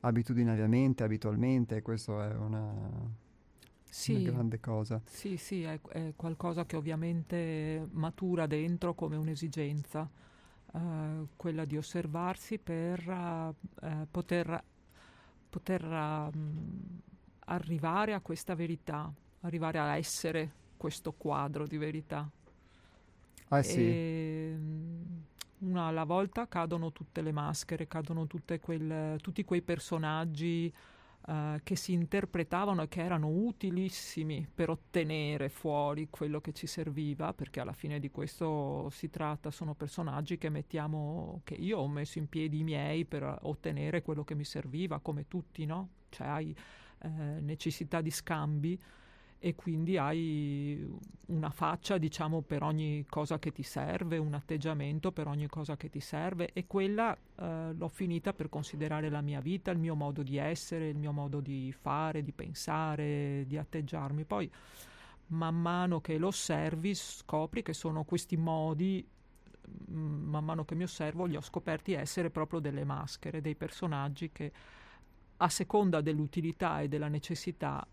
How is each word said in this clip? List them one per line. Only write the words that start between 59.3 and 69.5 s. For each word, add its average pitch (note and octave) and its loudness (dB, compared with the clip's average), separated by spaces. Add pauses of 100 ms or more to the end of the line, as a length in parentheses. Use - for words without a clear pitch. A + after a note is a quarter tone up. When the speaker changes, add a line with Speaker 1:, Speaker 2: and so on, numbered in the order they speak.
Speaker 2:
vita, F3 0
il F3 2
mio E3 2
modo C#3+ 0
di C3+ 0
essere, D#3 0
il D3+ -2
mio D3 0
modo C#3+ 0
di C3+ -2
fare, D3+ 0
di C#3+ -4
pensare, D3 0
di C3+ -2
atteggiarmi. D3+ -2
Poi, G3+ 0 (760)
man E3 2
mano F3 4
che D#3 0
lo E3 4
osservi, D#3+ 2
scopri - -2
che D#3+ -2
sono D#3 0
questi F3 0
modi, D#3+ 2 (840)